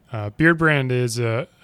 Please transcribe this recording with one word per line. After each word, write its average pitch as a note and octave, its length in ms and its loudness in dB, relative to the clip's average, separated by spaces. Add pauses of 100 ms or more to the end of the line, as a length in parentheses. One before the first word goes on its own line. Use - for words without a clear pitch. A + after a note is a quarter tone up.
(120)
Uh, G#2 200 -6
Beard E3 260 4
Brand D3 340 0
is B2 280 -2
a, A#2 280 -4 (160)